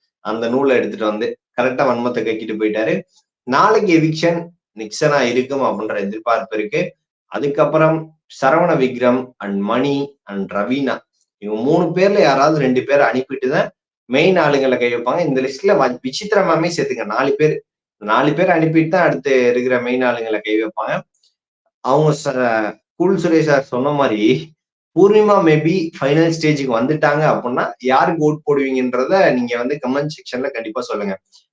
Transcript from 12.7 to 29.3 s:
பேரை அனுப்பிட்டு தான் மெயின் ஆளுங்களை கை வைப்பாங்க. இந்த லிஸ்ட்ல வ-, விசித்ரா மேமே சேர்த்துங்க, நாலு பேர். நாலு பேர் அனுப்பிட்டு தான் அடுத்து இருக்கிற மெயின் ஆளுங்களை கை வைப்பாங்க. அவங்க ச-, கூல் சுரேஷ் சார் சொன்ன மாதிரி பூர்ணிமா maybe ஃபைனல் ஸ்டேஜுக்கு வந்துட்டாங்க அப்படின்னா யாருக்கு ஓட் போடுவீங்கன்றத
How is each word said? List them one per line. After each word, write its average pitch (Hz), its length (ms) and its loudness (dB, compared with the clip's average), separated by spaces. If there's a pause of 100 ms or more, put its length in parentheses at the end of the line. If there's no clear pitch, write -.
பேரை 139 240 2
அனுப்பிட்டு 127 420 -4
தான் - 220 -2 (340)
மெயின் 160 320 2
ஆளுங்களை 135 420 2
கை 120 160 0
வைப்பாங்க. 123 260 -2
இந்த 135 200 -2
லிஸ்ட்ல 135 260 -4
வ-, 127 360 2
விசித்ரா 196 420 -2
மேமே 165 320 0
சேர்த்துங்க, 113 280 -4
நாலு 127 300 -2
பேர். 151 280 0 (340)
நாலு 120 360 0
பேர் 175 160 2
அனுப்பிட்டு 160 400 2
தான் 185 140 2
அடுத்து 131 480 2
இருக்கிற 123 300 0
மெயின் 123 220 -2
ஆளுங்களை 113 380 -2
கை 107 240 0
வைப்பாங்க. 110 360 -6 (800)
அவங்க 147 440 2
ச-, 120 560 -2 (220)
கூல் 185 200 2
சுரேஷ் 160 260 2
சார் 135 260 2
சொன்ன 135 180 0
மாதிரி 117 300 0 (720)
பூர்ணிமா 208 480 6
maybe 156 300 2 (180)
ஃபைனல் 160 400 2
ஸ்டேஜுக்கு 139 400 0
வந்துட்டாங்க 147 540 0
அப்படின்னா 123 360 -2 (200)
யாருக்கு 151 420 2
ஓட் 151 200 0
போடுவீங்கன்றத 131 880 0